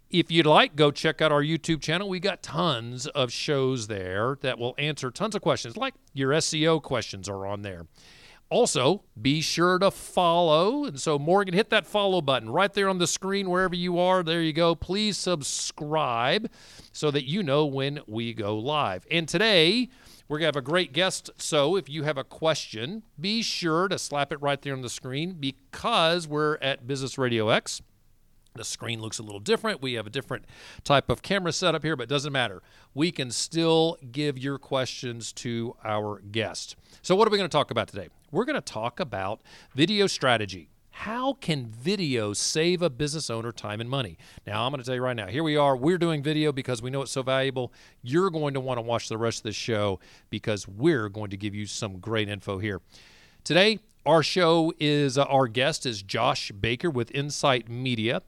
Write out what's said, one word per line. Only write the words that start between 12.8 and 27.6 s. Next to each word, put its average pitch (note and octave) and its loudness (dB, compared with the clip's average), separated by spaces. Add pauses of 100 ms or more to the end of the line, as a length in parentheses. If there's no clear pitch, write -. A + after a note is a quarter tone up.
on F#3+ 0
the F3 2
screen G3 -4
wherever F3+ 2
you F3 -2
are. F#3 4
There E3+ 0
you D#3+ 0
go. E3+ 2
Please G3+ -2 (600)
subscribe D3+ 0 (420)
so D3+ 0
that C3+ -2
you F#3+ -2
know D3+ 4
when C#3 -2
we A#2 -4
go G#2+ -2
live. A#2 -2
And E3 0
today, G#3 4 (400)
we're D3 -2
gonna D#3+ 0
have C#3+ 0
a C#3+ -2
great D3+ 0
guest. E3+ -2
So D#3 2
if F3+ -4
you D3+ -8
have D3 -2
a C3 -8
question, D#3 -4 (180)
be G#3+ -2
sure F3 0
to F3+ -2
slap C#3+ -4
it C#3+ -8
right C#3+ -2
there C#3+ -6
on C3 -8
the A#2+ -8
screen C#3+ -6
because E3+ 0
we're D3+ 0
at C3+ -4
Business C3 -4
Radio A#2+ 2
X. - 0 (720)